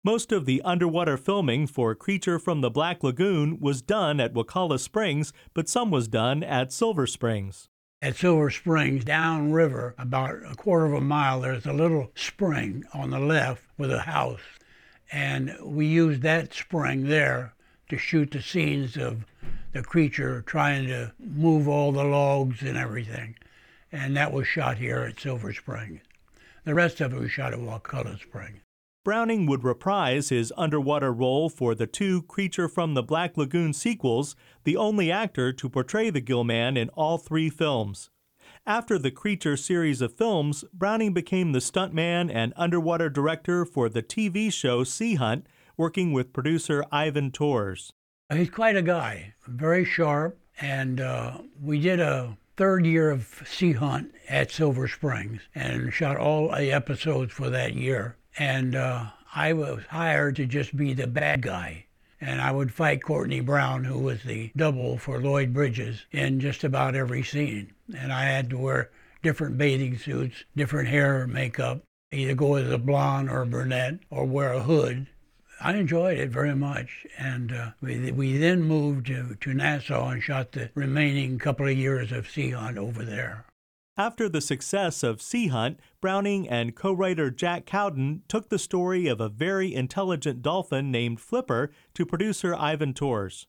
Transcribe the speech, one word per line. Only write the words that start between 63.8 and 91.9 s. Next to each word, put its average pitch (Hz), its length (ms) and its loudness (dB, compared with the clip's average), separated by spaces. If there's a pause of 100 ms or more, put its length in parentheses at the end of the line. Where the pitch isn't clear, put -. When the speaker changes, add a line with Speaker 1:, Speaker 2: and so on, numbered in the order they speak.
Speaker 2:
who 127 160 -4
was 127 240 -2
the 113 340 -8
double 123 400 0
for 127 240 -4
Lloyd 139 320 2
Bridges, 120 600 -2
in 135 260 0
just 135 240 -2
about 135 320 2
every 127 300 -2
scene. 113 500 -4 (240)
And 131 140 -6
I 131 140 0
had 135 240 0
to 131 80 -4
wear 131 320 0 (320)
different 151 360 0
bathing 135 400 2
suits, 131 460 -4 (100)
different 143 340 0
hair, 139 380 4
makeup, 127 560 -4 (300)
either 135 240 0
go 143 180 4
as 131 160 0
a 123 80 2
blonde 139 500 2
or 127 140 -2
a 123 40 -2
brunette 127 520 -2 (100)
or 135 160 -2
wear 135 280 0
a 127 100 0
hood. 135 460 2 (520)
I 170 140 0
enjoyed 170 440 2
it 135 120 -2
very 139 240 0
much. 139 520 -4 (120)
And, 123 340 -4
uh, 117 180 -6 (100)
we, 127 320 -4
we 131 260 0
then 170 240 4
moved 147 440 2
to, 127 340 -6
to 135 140 -4
Nassau 131 540 0
and 123 140 -4
shot 131 300 -4
the 120 220 -6
remaining 139 680 0
couple 139 260 0
of 135 100 2
years 131 360 0
of 120 180 -6
Sea 135 200 -2
Hunt 117 280 -6
over 113 260 -6
there. 113 420 -8 (500)
Speaker 1:
After 226 300 0
the 160 140 0
success 170 600 -2
of 117 180 0
Sea 240 280 0
Hunt, 127 300 0 (220)
Browning 196 480 0
and 117 260 -2
co-writer 185 560 0
Jack 175 360 -4
Cowden 156 600 -2
took 220 220 -4
the 202 100 0
story 180 480 0
of 117 140 0
a 110 80 -2
very 180 460 -2
intelligent 139 680 -2
dolphin 143 500 -2
named 117 300 -2
Flipper 147 500 -2 (220)